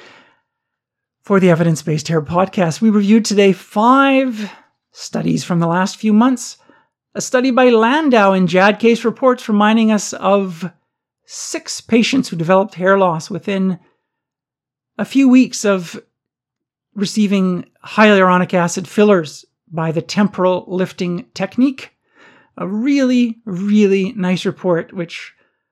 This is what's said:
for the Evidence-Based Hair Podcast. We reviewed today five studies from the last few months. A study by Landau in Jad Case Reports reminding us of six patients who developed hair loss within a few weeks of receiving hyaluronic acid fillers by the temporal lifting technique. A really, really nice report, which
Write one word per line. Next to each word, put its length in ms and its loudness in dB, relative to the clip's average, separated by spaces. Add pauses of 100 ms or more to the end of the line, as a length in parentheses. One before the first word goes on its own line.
(1200)
for 160 0
the 120 4
Evidence-Based 580 -2
Hair 140 -2
Podcast. 580 -2
We 100 2
reviewed 340 2
today 280 2
five 1000 0 (400)
studies 540 -6
from 160 -2
the 60 0
last 300 -2
few 160 0
months. 440 2 (580)
A 60 -8
study 300 0
by 180 4
Landau 640 2
in 140 2
Jad 320 2
Case 260 2
Reports 440 0
reminding 440 2
us 220 -2
of 560 -2 (560)
six 540 -12
patients 480 0
who 80 -8
developed 380 0
hair 240 2
loss 300 -2
within 500 -4 (1160)
a 80 -6
few 240 2
weeks 360 2
of 380 -4 (920)
receiving 760 -2 (160)
hyaluronic 720 4
acid 340 -2
fillers 560 0 (260)
by 220 -6
the 100 -4
temporal 680 -2
lifting 640 -6
technique. 580 -4 (640)
A 100 -8
really, 800 0
really 680 0
nice 320 -4
report, 480 -4
which 420 -12 (380)